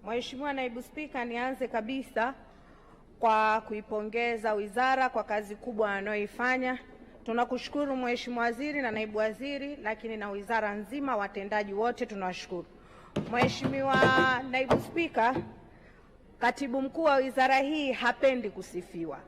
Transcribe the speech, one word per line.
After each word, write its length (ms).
Mheshimiwa 480
Naibu 280
Spika, 440
nianze 420
kabisa 640
kwa 420
kuipongeza 920
wizara 560
kwa 140
kazi 320
kubwa 340
wanayoifanya. 880
Tunakushukuru 720
Mheshimiwa 480
Waziri 380
na 100
Naibu 260
Waziri, 580
lakini 420
na 120
wizara 440
nzima, 440
watendaji 560
wote 320
tunawashukuru. 600
Mheshimiwa 600
Naibu 300
Spika, 540
Katibu 420
Mkuu 220
wa 120
wizara 420
hii 340
hapendi 580
kusifiwa. 680